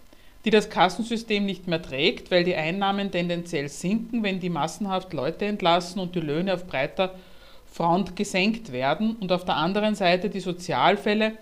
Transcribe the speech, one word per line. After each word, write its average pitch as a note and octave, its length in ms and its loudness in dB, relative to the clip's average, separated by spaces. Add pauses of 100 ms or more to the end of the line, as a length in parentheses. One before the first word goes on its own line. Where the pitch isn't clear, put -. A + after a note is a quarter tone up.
(480)
die - 20 2
das G#3 200 4
Kassensystem G#3+ 760 0
nicht F#3+ 220 -6
mehr E3 140 0
trägt, D#3 500 0
weil F3 140 4
die F3 100 0
Einnahmen G3 560 -2
tendenziell F3 560 -2
sinken, A3 560 -4
wenn F#3+ 160 -2
die F3 100 -4
massenhaft F3+ 640 -4
Leute D3 320 -4
entlassen F3+ 560 2
und F3+ 160 -4
die E3+ 60 -2
Löhne E3 320 0
auf E3+ 120 -4
breiter D3+ 500 -2 (540)
Front F3 460 0
gesenkt G3+ 560 0
werden D#3 480 0
und F3+ 140 0
auf F3+ 100 0
der F3+ 140 0
anderen G3+ 360 2
Seite F#3 360 2
die F#3+ 100 -4
Sozialfälle, F#3 1040 2